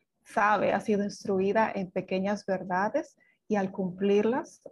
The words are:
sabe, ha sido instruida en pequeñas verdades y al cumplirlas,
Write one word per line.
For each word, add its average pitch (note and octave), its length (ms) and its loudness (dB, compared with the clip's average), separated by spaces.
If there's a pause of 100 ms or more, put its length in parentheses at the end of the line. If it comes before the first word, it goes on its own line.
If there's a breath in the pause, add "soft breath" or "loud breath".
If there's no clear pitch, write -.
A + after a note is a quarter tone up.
(240)
sabe, G#3 480 2
ha G3+ 80 2
sido G3+ 240 0
instruida G3+ 720 0
en F#3+ 160 -6
pequeñas F#3+ 560 -4
verdades F#3+ 720 -2 (320 soft breath)
y G#3 80 0
al F#3+ 140 0
cumplirlas, G3+ 1000 0